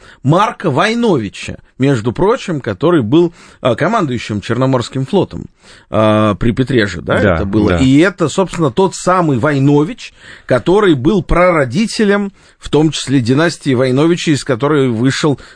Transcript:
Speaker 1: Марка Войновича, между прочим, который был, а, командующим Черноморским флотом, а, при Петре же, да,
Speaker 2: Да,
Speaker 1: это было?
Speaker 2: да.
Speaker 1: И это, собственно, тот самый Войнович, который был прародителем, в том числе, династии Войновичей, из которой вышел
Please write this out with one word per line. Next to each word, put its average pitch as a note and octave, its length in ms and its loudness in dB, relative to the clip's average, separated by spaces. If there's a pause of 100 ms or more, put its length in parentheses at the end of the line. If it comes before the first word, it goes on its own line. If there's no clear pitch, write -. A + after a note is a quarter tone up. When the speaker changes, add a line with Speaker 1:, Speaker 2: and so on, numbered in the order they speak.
(240)
Speaker 1:
Марка F#3+ 480 0
Войновича, F#3 880 -2 (200)
между B2 360 0
прочим, F#3 480 -2
который C#3 400 0
был, E3 320 2 (260)
а, A#2+ 160 0
командующим C#3 640 -2
Черноморским C3 640 -2
флотом, C#3 400 -2 (440)
а, G#2+ 460 2
при A#2 160 -2
Петре B2 340 0
же, F2 160 -8
да, C3+ 180 -2
Speaker 2:
Да, F#2+ 160 2
Speaker 1:
это D#2+ 100 -2
было? G#2 260 0
Speaker 2:
да. F2 80 2
Speaker 1:
И C3 180 4
это, E3+ 320 2
собственно, E3+ 420 -2
тот F#3+ 240 0
самый E3+ 440 0
Войнович, C#3+ 760 0 (320)
который F3 500 2
был D#3 260 0
прародителем, F#3 1120 0 (260)
в - 120 -18
том D3+ 220 2
числе, C3+ 280 -2
династии C#3 540 0
Войновичей, C#3 600 0
из B2+ 120 -2
которой C#3 440 0
вышел C3 480 0 (180)